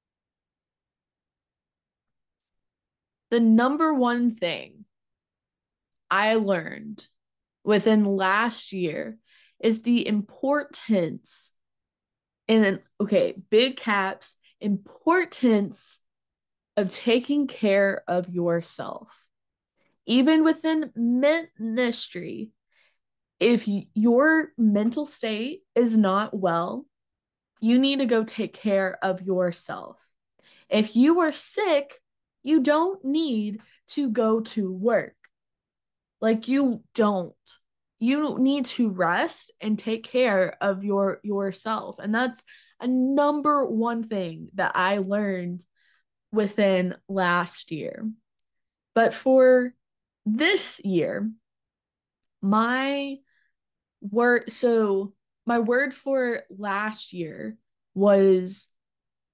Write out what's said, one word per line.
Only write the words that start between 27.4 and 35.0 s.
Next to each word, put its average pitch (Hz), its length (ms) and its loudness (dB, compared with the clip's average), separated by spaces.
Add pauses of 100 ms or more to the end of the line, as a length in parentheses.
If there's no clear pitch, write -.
you 240 200 4
need 269 200 2
to 269 60 0
go 226 180 2
take - 300 -8
care 196 500 -2
of 185 180 -2
yourself. 175 760 -4 (720)
If 220 260 0
you 302 240 6
are 311 140 2
sick, 320 680 -2 (440)
you 294 180 2
don't 330 420 0
need 247 560 -2 (300)
to 285 200 -2
go 220 300 2
to 208 320 -6
work. 196 460 -2 (1040)